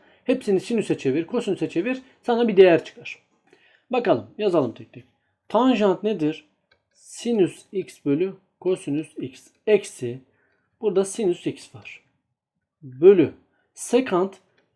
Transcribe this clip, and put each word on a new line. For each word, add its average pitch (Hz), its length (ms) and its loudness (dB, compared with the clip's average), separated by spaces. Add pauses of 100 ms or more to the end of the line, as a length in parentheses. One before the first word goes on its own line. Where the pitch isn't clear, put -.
(240)
hepsini 208 360 0
sinüse 185 380 -4
çevir, 147 280 -4
kosinüse 185 420 -4
çevir, 247 340 -6 (200)
sana 233 260 0
bir 196 80 -4
değer 175 280 8
çıkar. - 380 -20 (680)
Bakalım, 175 360 0 (120)
yazalım 170 360 0
tek - 180 -20
tek. 120 120 -20 (440)
Tanjant 214 540 2
nedir? 165 420 -4 (480)
Sinüs - 800 -4
x - 320 -10
bölü 170 300 -2 (260)
kosinüs 160 580 -6
x - 280 -14 (200)
eksi, 135 540 -2 (600)
burada 196 240 0
sinüs 196 420 -4
x - 280 -10
var. - 280 -20 (800)
Bölü, 147 500 4 (420)
sekant 196 640 -2 (380)